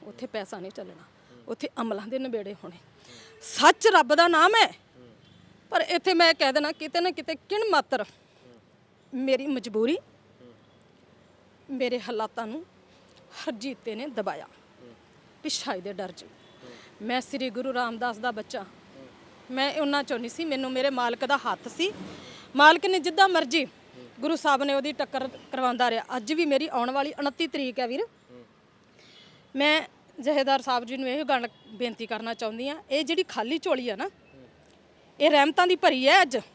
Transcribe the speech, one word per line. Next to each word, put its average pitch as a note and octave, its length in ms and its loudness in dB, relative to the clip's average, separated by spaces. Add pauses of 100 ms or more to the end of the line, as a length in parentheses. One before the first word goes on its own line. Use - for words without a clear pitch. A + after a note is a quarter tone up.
ਉੱਥੇ G#3 200 -14
ਪੈਸਾ G#3+ 320 -8
ਨਹੀਂ F#3 120 -12
ਚੱਲਣਾ, F3+ 340 -16 (440)
ਉੱਥੇ A#3 200 -8 (120)
ਅਮਲਾਂ G#3+ 260 -4
ਦੇ C4 120 -6
ਨਿਬੇੜੇ A3+ 360 -6
ਹੋਣੇ। E3+ 220 -18 (640)
ਸੱਚ - 440 -4
ਰੱਬ D#4 280 4
ਦਾ E4+ 140 4
ਨਾਮ E4+ 260 4
ਹੈ, A4+ 180 2 (960)
ਪਰ - 100 0
ਇੱਥੇ F4+ 340 0
ਮੈਂ E4 200 6
ਕਹਿ C#4 180 2
ਦੇਣਾ, D4 200 0
ਕਿਤੇ D#4 280 -4
ਨਾ F4+ 100 0
ਕਿਤੇ D#4+ 240 -8
ਕਿਣ G#4+ 360 -4
ਮਾਤਰ C4+ 340 0 (1080)
ਮੇਰੀ C4 340 0
ਮਜਬੂਰੀ, A#3+ 520 0 (1700)
ਮੇਰੇ B3 300 -2
ਹਾਲਾਤਾਂ A3 460 -6
ਨੂੰ C#4+ 180 -10 (760)
ਹਰਜੀਤੇ A#3 560 -8
ਨੇ A#3 120 -8
ਦਬਾਇਆ, F#3+ 400 -6 (960)
ਪਿਛਾਈ C#4 380 -6
ਦੇ G3 120 -10
ਡਰ F#3 200 -10
'ਚ। - 120 -18 (800)
ਮੈਂ A#3+ 180 -2
ਸ੍ਰੀ C4 300 -6
ਗੁਰੂ B3 240 -6
ਰਾਮਦਾਸ A#3 440 -4
ਦਾ B3 120 -4
ਬੱਚਾ, G#3+ 340 -8 (840)
ਮੈਂ C4+ 300 -2
ਉਹਨਾਂ C#4+ 220 2
'ਚੋਂ C4 160 -2
ਨਹੀਂ A#3 120 -6
ਸੀ, E4 140 -6
ਮੈਨੂੰ C4+ 280 -2
ਮੇਰੇ C4 180 2
ਮਾਲਕ A#3+ 340 -2
ਦਾ C4+ 120 2
ਹੱਥ A#3+ 320 -4
ਸੀ। F4+ 240 -2 (640)
ਮਾਲਕ D#4 300 8
ਨੇ F#4 120 2
ਜਿੱਦਾਂ F4 300 6
ਮਰਜ਼ੀ D#4+ 380 2 (540)
ਗੁਰੂ D#4 160 0
ਸਾਹਿਬ C#4 260 2
ਨੇ C#4+ 120 0
ਉਹਦੀ C#4 180 0
ਟੱਕਰ C4 340 -4 (260)
ਕਰਵਾਉਂਦਾ B3 380 2
ਰਿਹਾ। A3+ 140 -2 (120)
ਅੱਜ A#3 160 -4
ਵੀ D#4+ 140 2
ਮੇਰੀ C#4+ 260 2
ਆਉਣ A#3+ 180 0
ਵਾਲੀ C#4 280 -2
ਉਨੱਤੀ C#4+ 280 -2
ਤਰੀਕ C4 340 -4
ਹੈ B3 80 -2
ਵੀਰ। C#4+ 160 -4 (1500)
ਮੈਂ D4+ 280 4 (380)
ਜਥੇਦਾਰ C4+ 420 2
ਸਾਹਿਬ B3 220 0
ਜੀ A#3+ 120 -8
ਨੂੰ C4 120 -4
ਇਹ C#4+ 160 -2
ਗੱਲ B3 240 0 (240)
ਬੇਨਤੀ A3+ 340 -8
ਕਰਨਾ A#3 280 -6
ਚਾਹੁੰਦੀ A3+ 340 -6
ਹਾਂ, D4 80 -6 (140)
ਇਹ C#4+ 140 0
ਜਿਹੜੀ D#4+ 180 0
ਖਾਲੀ B3+ 360 -2
ਝੋਲੀ C4 300 -2
ਆ G3+ 80 -4
ਨਾ, C#4 120 -6 (1120)
ਇਹ D4 100 8
ਰਹਿਮਤਾਂ D4+ 360 6
ਦੀ F4+ 100 4
ਭਰੀ C4+ 320 4
ਹੈ F4 140 8
ਅੱਜ। C4+ 160 0 (160)